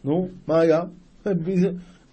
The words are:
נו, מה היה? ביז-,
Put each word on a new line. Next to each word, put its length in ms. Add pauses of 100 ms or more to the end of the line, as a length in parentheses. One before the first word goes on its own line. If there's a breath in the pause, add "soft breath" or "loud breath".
נו, 240 (200)
מה 140
היה? 200 (440)
ביז-, 480 (400 loud breath)